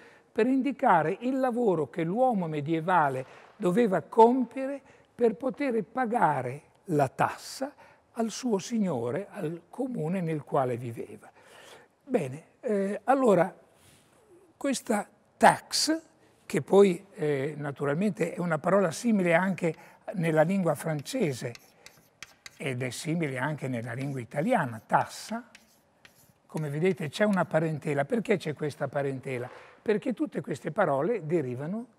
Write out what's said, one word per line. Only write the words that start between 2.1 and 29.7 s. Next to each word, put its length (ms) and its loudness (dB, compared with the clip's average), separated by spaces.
medievale 800 0
doveva 460 2
compiere 800 4
per 200 2
poter 480 -2
pagare 800 0
la 180 2
tassa 640 -4
al 180 -4
suo 280 -2
signore, 720 -2
al 380 -6
comune 520 -4
nel 220 -4
quale 340 0
viveva. 540 -10
Bene, 420 -2
eh, 440 -2
allora 500 4
questa 520 -2
tax, 640 4
che 160 -2
poi, 420 6
eh, 420 -2
naturalmente 800 -2
è 40 -12
una 200 0
parola 320 4
simile 440 2
anche 400 0
nella 280 2
lingua 320 0
francese 800 -4
ed 260 -6
è 80 -4
simile 480 -4
anche 300 -4
nella 240 -6
lingua 280 -6
italiana, 640 -2
tassa, 640 -2
come 220 -6
vedete 400 0
c'è 160 2
una 200 4
parentela. 600 0
Perché 320 0
c'è 180 -4
questa 340 -6
parentela? 600 -4